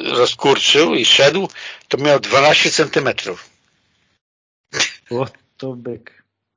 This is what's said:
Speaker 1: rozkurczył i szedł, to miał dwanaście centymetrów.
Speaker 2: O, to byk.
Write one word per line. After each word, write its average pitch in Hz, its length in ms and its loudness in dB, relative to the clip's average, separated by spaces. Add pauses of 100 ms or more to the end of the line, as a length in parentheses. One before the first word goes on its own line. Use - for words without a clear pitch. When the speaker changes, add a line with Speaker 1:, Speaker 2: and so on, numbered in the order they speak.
(140)
Speaker 1:
rozkurczył 151 840 2
i - 100 0
szedł, 156 440 2 (380)
to - 100 -4
miał 139 220 2
dwanaście 143 520 2
centymetrów. - 760 -4 (1600)
Speaker 2:
O, 127 180 -4 (300)
to 135 160 -10
byk. 120 500 -16 (340)